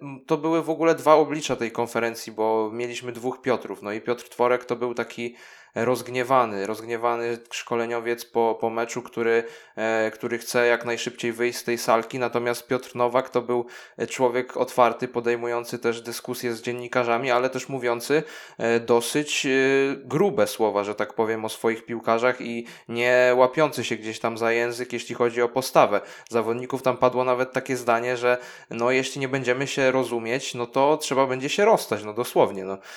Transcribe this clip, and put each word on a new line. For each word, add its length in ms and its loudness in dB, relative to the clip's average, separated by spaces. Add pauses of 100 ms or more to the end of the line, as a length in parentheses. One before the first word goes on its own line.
(280)
to 100 2
były 240 0
w 80 -6
ogóle 260 2
dwa 200 6
oblicza 400 2
tej 160 -4
konferencji, 600 -4
bo 420 0
mieliśmy 380 -6
dwóch 300 -6
Piotrów, 400 -2
no 100 -8
i 100 -6
Piotr 280 -6
Tworek 360 2
to 100 -4
był 180 -4
taki 420 -8 (400)
rozgniewany, 920 0
rozgniewany 720 -4 (140)
szkoleniowiec 720 -4
po, 360 0
po 80 0
meczu, 320 -4
który, 420 0 (320)
e, 360 0
który 260 -6
chce 300 2
jak 180 2
najszybciej 460 -4
wyjść 280 -2
z 40 -10
tej 140 -2
salki. 420 2
Natomiast 480 -2
Piotr 280 -4
Nowak 340 2
to 120 2
był, 240 -2 (320)
e, 100 -2
człowiek 500 0
otwarty, 500 2
podejmujący 720 -2
też 220 -2
dyskusje 520 -6
z 80 -8
dziennikarzami, 720 0
ale 180 2
też 200 -6
mówiący, 540 0 (340)
e, 220 2
dosyć, 640 2
e, 40 2 (460)
grube 520 2
słowa, 360 2
że 120 -4
tak 180 -6
powiem, 320 -2
o 40 -6
swoich 360 -2
piłkarzach 560 0
i 240 -6 (240)
nie 460 6
łapiący 480 4
się 120 -2
gdzieś 240 -8
tam 180 -2
za 140 2
język, 420 -2
jeśli 220 -6
chodzi 260 2
o 80 2
postawę 520 2 (280)
zawodników. 520 -2
Tam 160 0
padło 260 2
nawet 300 0
takie 240 -4
zdanie, 400 0
że 200 2 (320)
no, 220 0
jeśli 300 -2
nie 60 -2
będziemy 400 0
się 240 2
rozumieć, 600 -2
no 140 -4
to 300 4
trzeba 300 2
będzie 220 -4
się 160 2
rozstać, 380 2
no 100 -10
dosłownie, 500 2
no. 140 -6 (200)